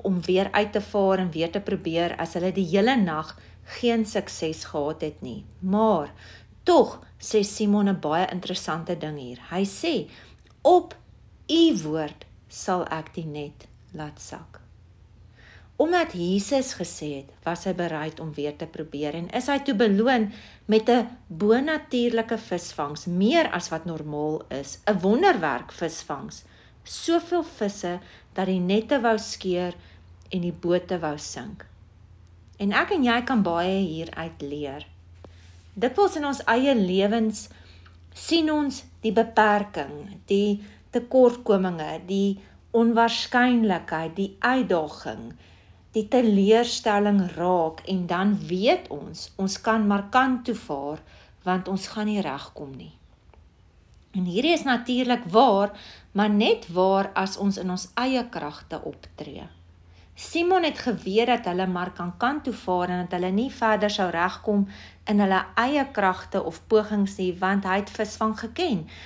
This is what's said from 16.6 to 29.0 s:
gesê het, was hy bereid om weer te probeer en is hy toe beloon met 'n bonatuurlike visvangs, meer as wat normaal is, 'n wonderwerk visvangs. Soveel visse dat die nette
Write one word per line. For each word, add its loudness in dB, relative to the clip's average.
gesê -8
het, -18
was -4
hy 0
bereid -4
om -10
weer -4
te -10
probeer -6
en -8
is -4
hy 0
toe -2
beloon 4
met 4
'n 4
bonatuurlike 0
visvangs, -8
meer 4
as -6
wat -6
normaal -4
is, -10
'n 2
wonderwerk 2
visvangs. -8
Soveel -2
visse -6
dat -2
die 2
nette 2